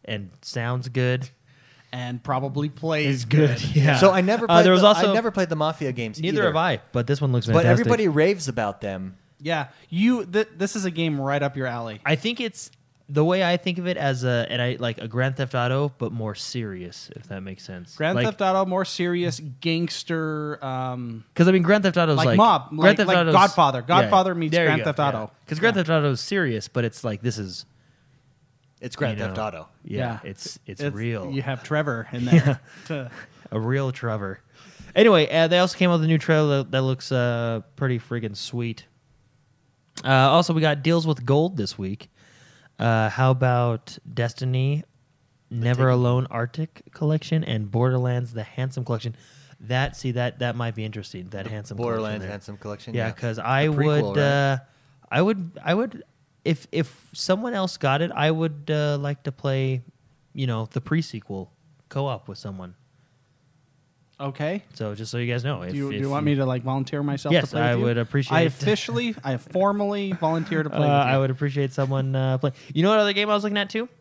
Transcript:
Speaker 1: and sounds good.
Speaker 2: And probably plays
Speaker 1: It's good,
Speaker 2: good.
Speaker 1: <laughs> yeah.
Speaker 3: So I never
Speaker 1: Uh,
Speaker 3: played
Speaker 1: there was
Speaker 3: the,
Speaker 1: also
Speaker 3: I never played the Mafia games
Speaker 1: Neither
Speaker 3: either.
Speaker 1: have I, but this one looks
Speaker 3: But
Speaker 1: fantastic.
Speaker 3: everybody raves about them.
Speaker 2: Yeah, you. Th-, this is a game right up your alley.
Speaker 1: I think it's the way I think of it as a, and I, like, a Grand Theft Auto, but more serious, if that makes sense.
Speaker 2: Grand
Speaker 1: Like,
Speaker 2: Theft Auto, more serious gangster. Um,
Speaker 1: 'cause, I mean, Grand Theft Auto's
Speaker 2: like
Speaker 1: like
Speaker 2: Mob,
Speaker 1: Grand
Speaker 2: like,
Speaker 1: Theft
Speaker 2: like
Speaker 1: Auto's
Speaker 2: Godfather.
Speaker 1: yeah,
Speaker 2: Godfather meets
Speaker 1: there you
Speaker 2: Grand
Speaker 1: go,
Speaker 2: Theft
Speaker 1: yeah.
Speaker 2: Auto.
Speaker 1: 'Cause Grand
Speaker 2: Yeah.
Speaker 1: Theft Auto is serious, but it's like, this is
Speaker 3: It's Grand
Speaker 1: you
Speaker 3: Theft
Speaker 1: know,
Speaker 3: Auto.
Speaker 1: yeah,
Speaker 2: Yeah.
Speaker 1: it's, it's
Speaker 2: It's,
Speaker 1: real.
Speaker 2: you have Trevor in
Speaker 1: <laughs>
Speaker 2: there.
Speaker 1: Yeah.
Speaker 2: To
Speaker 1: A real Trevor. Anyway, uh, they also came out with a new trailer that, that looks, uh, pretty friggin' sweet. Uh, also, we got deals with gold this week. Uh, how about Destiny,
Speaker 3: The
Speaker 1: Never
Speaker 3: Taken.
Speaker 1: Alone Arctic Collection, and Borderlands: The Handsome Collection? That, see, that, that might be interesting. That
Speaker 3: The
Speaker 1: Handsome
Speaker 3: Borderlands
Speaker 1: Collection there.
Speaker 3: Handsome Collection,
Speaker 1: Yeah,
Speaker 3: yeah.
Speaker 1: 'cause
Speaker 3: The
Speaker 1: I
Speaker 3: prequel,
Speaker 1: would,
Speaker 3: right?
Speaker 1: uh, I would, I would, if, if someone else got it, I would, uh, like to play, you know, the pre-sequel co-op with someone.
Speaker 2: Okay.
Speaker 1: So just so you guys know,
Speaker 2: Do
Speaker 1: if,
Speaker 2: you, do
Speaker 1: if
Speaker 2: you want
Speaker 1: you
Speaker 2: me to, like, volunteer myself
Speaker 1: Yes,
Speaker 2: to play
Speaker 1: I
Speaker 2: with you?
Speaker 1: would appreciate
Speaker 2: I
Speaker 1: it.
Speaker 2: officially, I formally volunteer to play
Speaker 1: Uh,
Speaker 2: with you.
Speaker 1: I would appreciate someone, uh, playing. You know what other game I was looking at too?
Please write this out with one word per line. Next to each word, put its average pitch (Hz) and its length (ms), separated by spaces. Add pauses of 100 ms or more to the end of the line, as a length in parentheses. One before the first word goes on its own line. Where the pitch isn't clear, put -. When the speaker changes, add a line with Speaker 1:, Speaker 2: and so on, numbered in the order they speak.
Speaker 1:
and 101 260 (140)
sounds 123 460
good. 127 380 (640)
Speaker 2:
And 123 300
probably 139 480
plays 151 540
Speaker 1:
It's - 20
good, 139 320
Speaker 2:
good. - 60
Speaker 1:
<laughs> 147 120
yeah. 143 220
Speaker 3:
So 190 140
I 185 100
never 220 240
Speaker 1:
Uh, - 100
Speaker 3:
played 170 100
Speaker 1:
there 185 80
was 185 80
Speaker 3:
the, 208 60
Speaker 1:
also 202 240
Speaker 3:
I - 20
never 226 180
played 185 180
the 165 60
Mafia 151 380
games 113 260
Speaker 1:
Neither 190 220
Speaker 3:
either. 190 60
Speaker 1:
have 151 100
I, 165 240 (100)
but 120 160
this 139 140
one 139 100
looks 123 160
Speaker 3:
But 117 60 (100)
Speaker 1:
fantastic. - 160
Speaker 3:
everybody 226 300
raves 156 400
about 110 320
them. 95 360 (220)
Speaker 2:
Yeah, 151 280 (220)
you. 214 360
Th-, 208 220 (100)
this 196 180
is 202 100
a 180 60
game 160 300
right 139 200
up 139 140
your 131 120
alley. 117 380
Speaker 1:
I 156 120
think 226 240
it's - 280 (380)
the 147 160
way 180 220
I 175 100
think 175 220
of 175 100
it 180 80
as 135 300
a, 120 240
and 123 120
I, 123 180
like, 117 180
a 113 100
Grand 127 300
Theft 135 180
Auto, 131 440
but 120 120
more 110 240
serious, 95 800
if - 120
that 98 140
makes 95 220
sense. 90 320
Speaker 2:
Grand 156 200
Speaker 1:
Like, 214 100
Speaker 2:
Theft 214 160
Auto, 190 240
more 185 180
serious 175 560 (220)
gangster. 160 1040
Um, 127 580 (120)
Speaker 1:
'cause, 170 120
I 185 40
mean, 190 100
Grand 196 220
Theft 180 140
Auto's 160 200
Speaker 2:
like 160 80
Speaker 1:
like 120 120
Speaker 2:
Mob, 196 320
Speaker 1:
Grand 156 120
Speaker 2:
like, 196 160
Speaker 1:
Theft 208 100
Speaker 2:
like 185 120
Speaker 1:
Auto's 165 140
Speaker 2:
Godfather. 175 480
Speaker 1:
yeah, 117 40 (160)
Speaker 2:
Godfather 190 340
meets 160 180
Speaker 1:
there 170 100
you 156 60
Speaker 2:
Grand 156 120
Speaker 1:
go, - 40
Speaker 2:
Theft 151 140
Speaker 1:
yeah. 147 80
Speaker 2:
Auto. 110 240 (160)
Speaker 1:
'Cause 156 120
Grand 220 180
Speaker 2:
Yeah. 180 60
Speaker 1:
Theft 151 140
Auto 143 140
is 123 80
serious, 139 480
but 123 160
it's 113 220
like, 104 160
this 110 160
is 95 280 (1160)
Speaker 3:
It's 123 140
Grand 113 240
Speaker 1:
you 113 60
Speaker 3:
Theft 95 120
Speaker 1:
know, 107 60
Speaker 3:
Auto. 85 240 (160)
Speaker 1:
yeah, - 140 (260)
Speaker 2:
Yeah. - 60
Speaker 1:
it's, - 360
it's 98 160
Speaker 2:
It's, 143 140
Speaker 1:
real. 110 360
Speaker 2:
you 135 120
have 131 200
Trevor 143 480
in 123 140
Speaker 1:
<laughs> - 0
Speaker 2:
there. 156 180
Speaker 1:
Yeah. 135 140 (300)
Speaker 2:
To 135 240 (400)
Speaker 1:
A 110 80
real 131 320
Trevor. 107 480 (560)
Anyway, 190 340
uh, 165 180
they 175 120
also 180 180
came 180 140
out - 80
with 156 60
a - 20
new 160 100
trailer 151 460
that, - 80
that 131 100
looks, 131 300
uh, 117 500 (140)
pretty 127 240
friggin' 113 360
sweet. 117 500 (1160)
Uh, 127 60
also, 135 440
we 160 80
got 147 220
deals 160 240
with 131 180
gold 156 320
this 104 200
week. 98 320 (680)
Uh, 110 320
how 131 220
about 123 640 (160)
Destiny, 131 680 (680)
Speaker 3:
The 117 60
Speaker 1:
Never 120 280
Speaker 3:
Taken. 127 100
Speaker 1:
Alone 123 360
Arctic 120 520 (100)
Collection, 156 540
and 110 260
Borderlands: 123 600
The 110 100
Handsome 131 400
Collection? 117 320 (460)
That, 127 340
see, 131 160
that, 123 280
that 120 180
might 117 180
be 110 80
interesting. 98 460
That 95 160
Speaker 3:
The 107 60
Speaker 1:
Handsome 104 260
Speaker 3:
Borderlands 113 300
Speaker 1:
Collection 107 140
there. 95 100
Speaker 3:
Handsome 104 260
Collection, 104 360
Speaker 1:
Yeah, 117 140
Speaker 3:
yeah. 110 60
Speaker 1:
'cause 113 240
Speaker 3:
The 107 100
Speaker 1:
I 135 200
Speaker 3:
prequel, 147 420
Speaker 1:
would, - 80
Speaker 3:
right? 147 80
Speaker 1:
uh, 139 320 (520)
I 143 120
would, 190 300 (120)
I 165 100
would, 220 300 (400)
if, - 300
if - 400
someone 220 400
else 190 240
got 143 240
it, 170 120
I 147 160
would, 160 400
uh, 147 300
like 143 240
to 139 80
play, 135 500 (520)
you 135 120
know, 113 240
the 127 120
pre-sequel 107 720 (340)
co-op 139 400
with 98 100
someone. 92 380 (1400)
Speaker 2:
Okay. 147 440 (120)
Speaker 1:
So 107 200
just 110 160
so 120 60
you 120 140
guys 120 120
know, 127 180
Speaker 2:
Do 87 60
Speaker 1:
if, - 80
Speaker 2:
you, 139 140
do 135 80
Speaker 1:
if 135 40
Speaker 2:
you 135 80
want 147 140
Speaker 1:
you 147 80
Speaker 2:
me 143 40
to, 135 100
like, 127 180
volunteer 135 400
myself 143 300
Speaker 1:
Yes, 151 160
Speaker 2:
to - 80
play 120 40
Speaker 1:
I 120 100
Speaker 2:
with 120 80
you? 120 60
Speaker 1:
would 120 120
appreciate 135 400
Speaker 2:
I 165 40
Speaker 1:
it. 170 60
Speaker 2:
officially, 214 640 (100)
I 135 140
formally 202 760
volunteer 165 500
to 151 60
play - 100
Speaker 1:
Uh, - 20 (180)
Speaker 2:
with 135 80
you. 131 60
Speaker 1:
I 139 40
would 135 140
appreciate 139 420
someone, 135 420
uh, 131 220
playing. 131 180 (180)
You 151 100
know 190 60
what 214 100
other 208 140
game 208 160
I 208 40
was 202 100
looking 208 140
at 202 120
too? 226 200 (120)